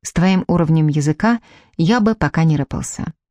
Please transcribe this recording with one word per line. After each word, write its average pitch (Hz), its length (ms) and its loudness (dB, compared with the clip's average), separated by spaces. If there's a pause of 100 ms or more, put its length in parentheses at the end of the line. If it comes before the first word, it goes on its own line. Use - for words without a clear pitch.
"С - 100 -14
твоим 185 340 2
уровнем 160 400 2
языка 156 540 0 (360)
я 190 220 2
бы 214 160 2
пока 165 280 -2
не 156 140 2
рыпался. - 560 -8 (180)